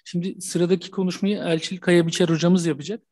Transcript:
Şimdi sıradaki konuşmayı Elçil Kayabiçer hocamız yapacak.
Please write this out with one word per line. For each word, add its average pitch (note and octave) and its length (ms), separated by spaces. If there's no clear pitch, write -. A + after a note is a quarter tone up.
Şimdi F3 360
sıradaki F3 500
konuşmayı G3 460
Elçil E3 420
Kayabiçer F3 500
hocamız E3+ 380
yapacak. D3+ 340